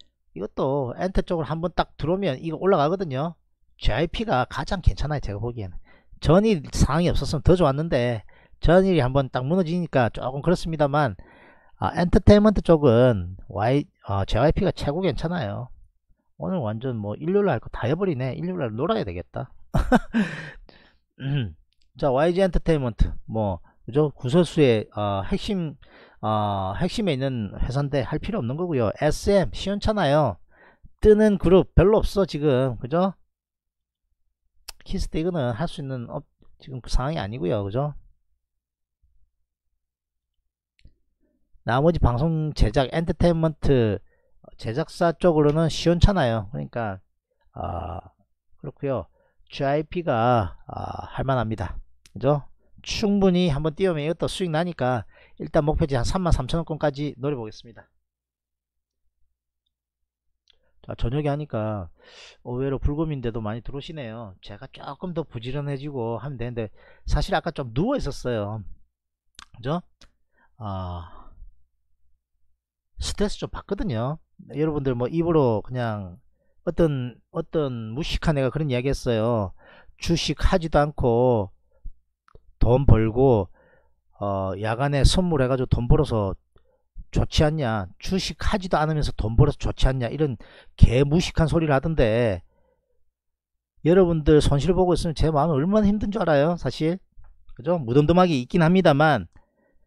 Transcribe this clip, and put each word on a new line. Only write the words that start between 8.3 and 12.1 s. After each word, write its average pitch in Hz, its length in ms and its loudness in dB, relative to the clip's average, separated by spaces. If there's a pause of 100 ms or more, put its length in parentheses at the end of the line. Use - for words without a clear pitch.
전일이 180 400 6
한번 131 300 0
딱 127 160 -4
무너지니까 160 640 0
조금 135 320 -8
그렇습니다만, 151 760 0 (680)
아, - 160 -2
엔터테인먼트 208 600 6